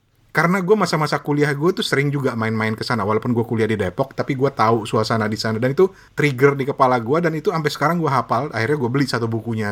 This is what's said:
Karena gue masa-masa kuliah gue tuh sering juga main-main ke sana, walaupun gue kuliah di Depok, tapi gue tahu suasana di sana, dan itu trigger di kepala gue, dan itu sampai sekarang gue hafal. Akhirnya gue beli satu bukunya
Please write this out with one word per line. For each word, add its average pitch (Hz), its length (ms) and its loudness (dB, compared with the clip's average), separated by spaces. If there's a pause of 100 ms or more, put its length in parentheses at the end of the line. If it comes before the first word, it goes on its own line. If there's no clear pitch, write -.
(300)
Karena 170 280 2
gue 185 160 2
masa-masa 160 480 0
kuliah 147 320 0
gue 151 180 0
tuh - 140 -4
sering 139 240 0
juga 127 240 -2
main-main 110 400 0
ke 110 80 -8
sana, 110 240 -2
walaupun 107 240 0
gue 113 160 0
kuliah 110 240 0
di 107 80 0
Depok, 101 340 -2
tapi 135 220 -4
gue 139 160 0
tahu 113 320 2
suasana 110 480 0
di 107 80 -4
sana, 110 240 -2
dan 127 80 2
itu 185 160 4 (260)
trigger 139 460 2
di 131 80 -2
kepala 131 320 2
gue, 123 220 0
dan 170 120 0
itu 156 220 -2
sampai 151 160 0
sekarang 160 260 0
gue 156 140 0
hafal. 127 400 0
Akhirnya 117 260 0
gue 120 140 -2
beli 139 160 0
satu 117 240 -2
bukunya 110 420 -4